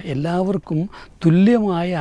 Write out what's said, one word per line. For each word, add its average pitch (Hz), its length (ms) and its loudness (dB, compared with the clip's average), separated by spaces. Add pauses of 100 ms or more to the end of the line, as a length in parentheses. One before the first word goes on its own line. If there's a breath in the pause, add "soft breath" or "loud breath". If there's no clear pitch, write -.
(140)
എല്ലാവർക്കും 170 680 -4 (420 loud breath)
തുല്യമായ 180 680 2 (120)